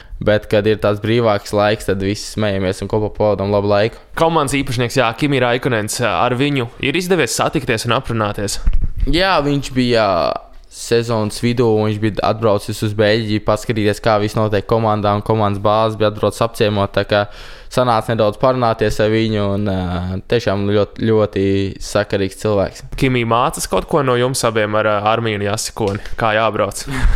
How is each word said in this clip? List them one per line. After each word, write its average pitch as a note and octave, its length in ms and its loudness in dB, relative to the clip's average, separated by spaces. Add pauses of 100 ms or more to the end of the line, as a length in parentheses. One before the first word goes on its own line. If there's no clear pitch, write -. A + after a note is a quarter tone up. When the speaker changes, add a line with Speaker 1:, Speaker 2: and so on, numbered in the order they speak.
(220)
Speaker 1:
bet, G#2 260 0
kad G#2 180 2
ir G#2+ 100 2
tāds G#2 260 0
brīvāks A2 500 0
laiks, G#2 340 0
tad G2 120 0
visi G2 380 -4
smejamies G2 460 -2
un G2+ 60 -6
kopā G#2+ 240 -2
pavadam G2+ 380 0
labu G2+ 160 0
laiku. G#2 300 0 (180)
Speaker 2:
Komandas D#3+ 400 0
īpašnieks, B2+ 480 -2
jā, A#2 160 2
Kimi C#3+ 220 0
Raikonens, A#2+ 600 0
ar A2 300 2
viņu C3 380 0 (120)
ir C#3 140 0
izdevies F3 400 0
satikties B2 520 -2
un A#2 120 0
aprunāties? G#2+ 640 -4 (460)
Speaker 1:
Jā, E3+ 360 2
viņš C#3+ 300 -2
bija A2 600 2 (440)
sezonas A#2 640 0
vidū, A#2+ 320 2
un G#2+ 160 2
viņš G#2 120 -2
bija G#2+ 220 -2
atbraucis G#2+ 600 0
uz G#2 80 0
Beļģiju, G#2+ 540 2
paskatīties, G#2 580 0
kā G#2+ 160 4
viss G#2+ 160 -2
notiek G#2+ 320 0
komandā, G#2+ 480 2
un G#2 80 -2
komandas G2+ 380 0
bāze A2 340 2
bija G#2+ 140 2
atbraucis G#2+ 340 -2
apciemot, G#2+ 480 0
tā G2+ 160 0
kā G#2 140 2 (500)
sanāca A#2+ 400 0
nedaudz G#2+ 300 2
parunāties A#2+ 580 2
ar G#2+ 100 2
viņu, A2 440 0
un, G2+ 180 -2
ā, F#2 460 -4 (100)
tiešām G2+ 400 0
ļoti, G#2 400 0
ļoti G#2 380 2 (340)
sakarīgs G2+ 600 -2
cilvēks. G2+ 420 -2 (160)
Speaker 2:
Kimi B2+ 240 2
mācas B2 460 0
kaut F#3+ 180 -2
ko D#3 160 2
no B2 160 2
jums C3 240 -2
abiem G#2+ 320 0
ar, G#2+ 140 2
ā, G#2 80 2 (160)
Armīnu G#2+ 340 -2
Jasikoni, G2+ 540 -4 (160)
kā A2+ 180 2
jābrauc? G#2+ 480 0 (320)